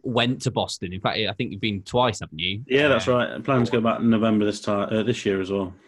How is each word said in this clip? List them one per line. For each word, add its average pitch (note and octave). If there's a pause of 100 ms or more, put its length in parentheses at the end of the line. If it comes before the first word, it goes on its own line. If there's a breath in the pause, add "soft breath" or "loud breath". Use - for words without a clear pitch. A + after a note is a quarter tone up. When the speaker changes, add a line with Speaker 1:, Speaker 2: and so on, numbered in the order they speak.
Speaker 1:
went A#2+
to A#2+
Boston. F#2
In F#2+
fact, G2+
I G#2
think A#2
you've G2+
been G#2
twice, B2
haven't -
you? F#2+
Speaker 2:
Yeah, C#3
that's A#2
Speaker 1:
Uh, B2+
Speaker 2:
right. A#2+
I -
plan C3
to A#2
go A#2+
back A2+
in A#2
November A2
this G#2
time, G2+
uh, A2
this B2
year G2
as F#2
well. F#2+ (140 soft breath)